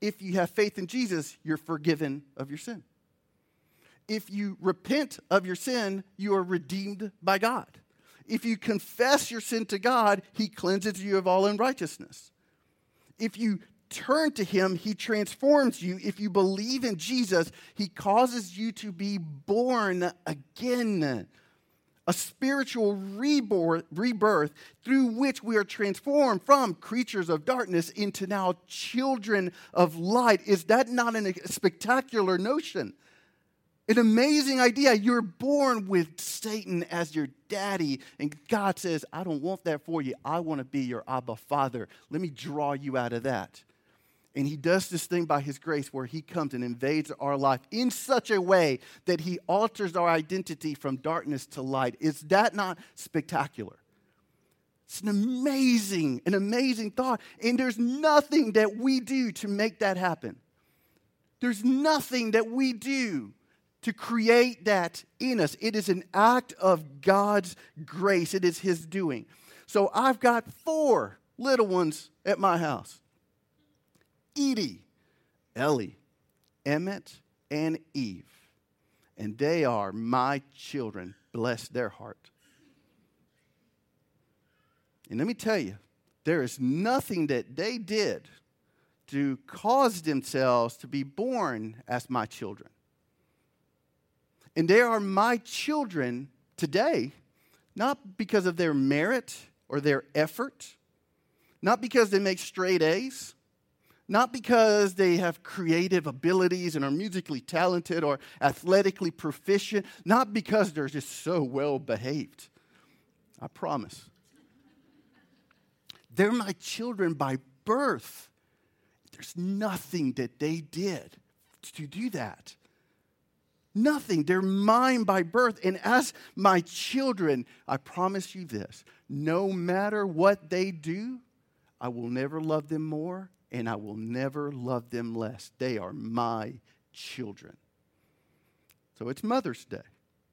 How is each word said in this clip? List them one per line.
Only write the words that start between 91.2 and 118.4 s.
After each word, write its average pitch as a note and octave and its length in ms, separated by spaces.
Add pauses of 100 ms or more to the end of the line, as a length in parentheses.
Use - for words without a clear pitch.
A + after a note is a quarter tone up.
as A#2 240
my A#2+ 160
children. - 440 (1900)
And E3 140
they G#3 100
are A#3 220
my G3+ 360
children E3+ 920 (260)
today, E3+ 560 (640)
not A3+ 420
because G3+ 280
of F3 100
their E3 180
merit C#3+ 600 (320)
or C#3 140
their C#3+ 240 (100)
effort, D#3 600 (840)
not G#3+ 200
because A#3 280
they G3 100
make F#3+ 200
straight F#3 420
A's, G3 540 (720)
not A#3+ 260
because G#3+ 640
they F3+ 220
have E3+ 240
creative F3 640
abilities F3 720
and C#3+ 80
are C#3 80
musically F3 480
talented F3 640
or D3 160 (220)
athletically F#3 680
proficient, G3 760 (180)
not G#3+ 300
because G#3 400
they're D3 140
just C#3 360
so E3 180
well C#3 380
behaved. B2 680 (920)
I - 60
promise. - 640 (2000)
They're G3+ 200
my G#3 260
children G3 540
by C3+ 240 (260)
birth. A#3 680 (840)